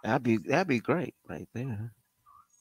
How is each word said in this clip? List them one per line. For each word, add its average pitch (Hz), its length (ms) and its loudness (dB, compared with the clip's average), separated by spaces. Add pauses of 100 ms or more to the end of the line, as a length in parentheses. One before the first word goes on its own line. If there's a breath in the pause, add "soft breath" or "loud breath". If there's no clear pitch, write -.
That'd 123 200 0
be, 117 140 4
that'd 135 300 0
be 127 120 4
great 151 360 -2 (120)
right 90 260 -10
there. 113 380 -6 (680)